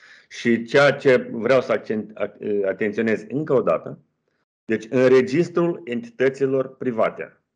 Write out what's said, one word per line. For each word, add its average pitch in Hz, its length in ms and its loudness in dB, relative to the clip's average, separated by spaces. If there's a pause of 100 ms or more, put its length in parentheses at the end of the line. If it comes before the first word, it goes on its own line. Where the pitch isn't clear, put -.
(300)
Și 117 340 -2
ceea 143 280 4
ce 131 400 2
vreau 120 300 2
să 123 100 -6
accent-, 107 420 -4
ac-, - 260 -8
eh, 104 280 -4
atenționez 104 600 -2
încă 151 260 -4
o 123 80 4
dată, 80 380 -2 (640)
deci 110 240 -4
în 127 180 4
registrul 165 760 2
entităților 131 920 -2
private. 110 600 -4 (180)